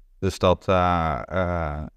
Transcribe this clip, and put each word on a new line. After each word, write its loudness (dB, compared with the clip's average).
Dus -4
dat, 2
eh, 2
eh, -4